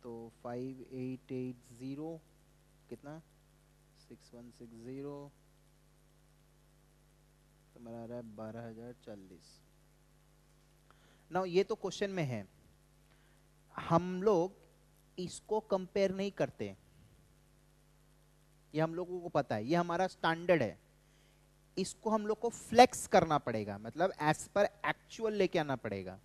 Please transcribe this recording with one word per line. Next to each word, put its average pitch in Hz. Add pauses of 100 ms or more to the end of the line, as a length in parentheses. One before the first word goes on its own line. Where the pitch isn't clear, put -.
तो 120 (300)
फ़ाइव 127 (120)
एट 127
एट 127 (220)
ज़ीरो, 139 (800)
कितना? 143 (800)
सिक्स -
वन 120
सिक्स 117
ज़ीरो, 139 (2500)
तो 120
हमारा 117
आ -
रहा 120
है 113
बारह 110
हजार 117 (100)
चालीस। 95 (1800)
Now, 180
ये 180
तो 220
क्वेश्चन 196
में 180
है, 113 (1300)
हम 180
लोग 196 (600)
इसको 208 (100)
compare 190
नहीं 196 (100)
करते, 110 (2000)
ये 151
हम 160
लोगों 180
को 170
पता 139
है, 107
ये 156
हमारा 175
standard 170
है। 95 (960)
इसको 190
हम 214
लोग 214
को 240
flex -
करना 165
पड़ेगा, 107
मतलब 143 (100)
as 156 (100)
per 202 (260)
actual -
लेके 185
आना 143
पड़ेगा। 98